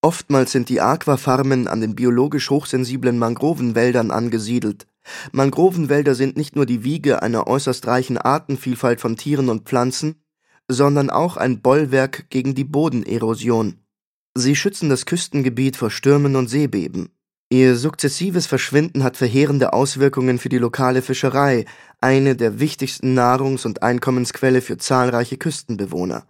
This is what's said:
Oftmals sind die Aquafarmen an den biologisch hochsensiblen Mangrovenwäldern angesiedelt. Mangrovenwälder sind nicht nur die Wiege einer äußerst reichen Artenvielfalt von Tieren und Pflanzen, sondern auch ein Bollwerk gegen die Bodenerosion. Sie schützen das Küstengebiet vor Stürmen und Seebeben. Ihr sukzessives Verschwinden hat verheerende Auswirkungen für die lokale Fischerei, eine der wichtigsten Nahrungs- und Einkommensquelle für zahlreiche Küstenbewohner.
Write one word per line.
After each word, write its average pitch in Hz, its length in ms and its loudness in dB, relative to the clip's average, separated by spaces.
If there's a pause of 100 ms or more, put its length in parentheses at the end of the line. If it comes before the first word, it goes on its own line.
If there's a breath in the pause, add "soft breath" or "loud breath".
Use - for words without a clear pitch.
Oftmals 143 500 2
sind 123 180 0
die 123 100 0
Aquafarmen 135 880 0
an 110 140 -2
den 110 120 -4
biologisch 127 540 0
hochsensiblen 127 720 -2
Mangrovenwäldern 120 920 0
angesiedelt. 113 760 -4 (460 loud breath)
Mangrovenwälder 143 840 2
sind 135 240 -2
nicht 151 180 -6
nur 143 80 2
die 117 200 -2
Wiege 143 360 0
einer 113 260 -2
äußerst 135 400 -2
reichen 123 300 0
Artenvielfalt 127 840 -2
von 113 160 -2
Tieren 139 340 -2
und 113 160 -4
Pflanzen, 131 480 -2 (540)
sondern 139 420 2
auch 170 260 0
ein 120 240 -2
Bollwerk 131 720 2
gegen 131 240 -2
die 135 100 -4
Bodenerosion. 117 1120 -2 (560)
Sie 127 220 2
schützen 185 320 -2
das 131 160 0
Küstengebiet 131 720 -2
vor 110 140 -2
Stürmen 139 460 2
und 127 120 0
Seebeben. 107 600 -4 (400)
Ihr 127 260 6
sukzessives 156 680 -2
Verschwinden 143 560 0
hat 127 140 0
verheerende 135 560 2
Auswirkungen 131 680 2
für 123 100 -8
die 127 100 0
lokale 127 440 0
Fischerei, 131 640 0 (340 loud breath)
eine 135 360 4
der 110 240 0
wichtigsten 131 580 -2
Nahrungs- 127 480 2
und 107 160 -6
Einkommensquelle 127 800 0
für - 160 -10
zahlreiche 123 580 0
Küstenbewohner. 92 920 -6